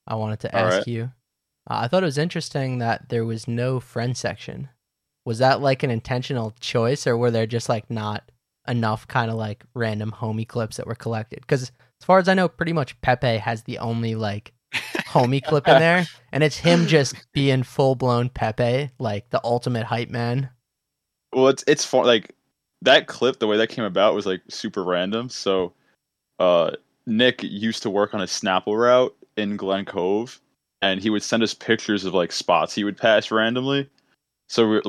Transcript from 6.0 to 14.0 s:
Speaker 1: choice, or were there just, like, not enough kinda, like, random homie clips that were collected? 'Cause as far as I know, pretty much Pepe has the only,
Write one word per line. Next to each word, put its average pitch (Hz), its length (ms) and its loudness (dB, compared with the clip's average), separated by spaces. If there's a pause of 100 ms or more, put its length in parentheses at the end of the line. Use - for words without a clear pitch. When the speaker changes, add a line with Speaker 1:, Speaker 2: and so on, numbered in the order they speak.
Speaker 1:
choice, 123 460 0
or 120 100 2
were 120 140 2
there 113 160 2
just, 117 220 -4
like, 113 220 -4
not 107 400 -6 (360)
enough 113 400 -2
kinda, 113 280 -2
like, 107 300 -8 (100)
random 107 380 -4
homie 110 360 -6
clips 113 300 -6
that - 80 -10
were 117 80 -8
collected? - 520 -8
'Cause 131 160 0 (380)
as - 60 -20
far 185 120 6
as 180 100 4
I 190 60 4
know, 185 140 2
pretty 165 240 -4
much 151 300 -2
Pepe 123 360 2
has 117 260 -6
the 123 140 -10
only, 117 360 -4